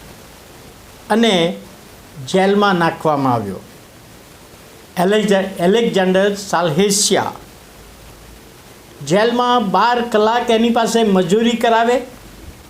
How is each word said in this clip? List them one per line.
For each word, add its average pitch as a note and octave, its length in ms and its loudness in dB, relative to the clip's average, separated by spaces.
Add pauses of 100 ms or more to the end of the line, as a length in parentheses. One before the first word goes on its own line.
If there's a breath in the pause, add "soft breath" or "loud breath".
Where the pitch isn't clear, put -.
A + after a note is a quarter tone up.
(1120)
અને G3 460 2 (720)
જેલમાં G3 460 2
નાખવામાં D#3 600 0
આવ્યો. G2 260 -6 (1400)
એલેક્ઝા-, G3 600 0
એલેક્ઝાન્ડર F#3+ 760 2
સાલ્હેસિયા F3 1000 0 (1700)
જેલમાં A#3 640 0
બાર A#3 300 0
કલાક A#3 500 0
એની A#3 200 2
પાસે A#3 320 0
મજૂરી G3+ 480 2
કરાવે, A#3 460 2 (720)